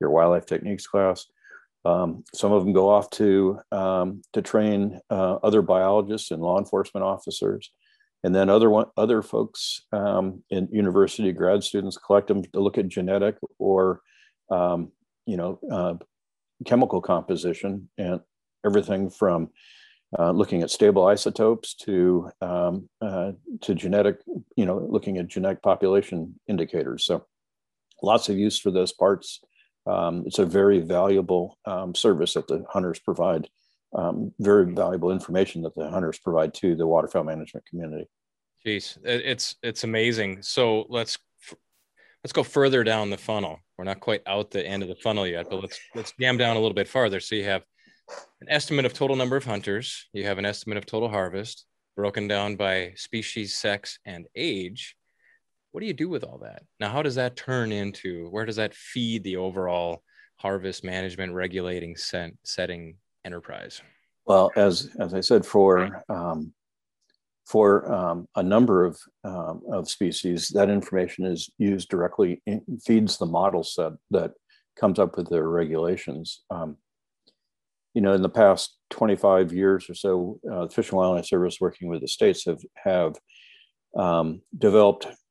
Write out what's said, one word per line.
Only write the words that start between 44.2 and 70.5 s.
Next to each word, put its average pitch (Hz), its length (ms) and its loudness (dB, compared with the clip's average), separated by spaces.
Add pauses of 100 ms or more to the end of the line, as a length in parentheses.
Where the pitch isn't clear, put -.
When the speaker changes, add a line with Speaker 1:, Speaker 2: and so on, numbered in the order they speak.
Speaker 2:
out 101 260 -4
the 95 140 -4
end 98 180 -6
of 90 60 -8
the 90 60 -10
funnel 104 300 -2
yet, 85 240 -6
but 95 120 -6
let's, - 180 -12 (160)
let's 113 240 -12
jam 127 180 0
down 117 200 0
a - 20 0
little 110 160 0
bit 98 120 -2
farther. 104 320 0
So - 160 -6
you 101 100 -4
have 95 180 -2 (800)
an - 80 -18
estimate 147 360 0
of 123 80 -4
total 135 220 -2
number 127 220 -2
of 131 80 -6
hunters. 104 680 -8
You 101 120 -8
have 101 120 -4
an 98 80 -4
estimate 104 320 -8
of 98 80 -10
total 113 240 -4
harvest 98 560 -6 (300)
broken 101 320 -4
down 101 280 -2
by 95 400 -2
species, - 640 -10
sex, - 480 -6
and 87 300 -16
age. 104 600 -8 (760)
What 180 100 -12
do 220 60 -8
you 190 60 -6
do 151 160 -6
with 151 140 -6
all - 160 -14
that? 53 240 -20 (160)
Now, 104 100 -4
how 135 120 -2
does 139 140 -4
that 127 200 -4
turn 123 360 -4
into, 95 580 -6
where 107 160 -6
does 107 120 -8
that 107 160 -4
feed 113 500 -6
the 92 140 -6
overall 90 640 -4 (340)
harvest 95 460 -6
management 92 500 -8
regulating 90 640 -6
set-, 87 380 -10 (100)
setting 87 520 -8 (280)
enterprise? 87 580 -14 (440)
Speaker 1:
Well, 95 300 6
as, 98 340 4 (100)
as 90 140 -4
I 95 80 -2
said, 104 240 4
for, 95 640 4
um, 82 440 -6 (920)
for, 104 480 4
um, 87 420 -4
a 98 80 0
number 98 420 6
of, 85 120 -2 (260)
um, 85 380 -10 (100)
of 92 180 -4
species, 87 600 -4
that 101 200 2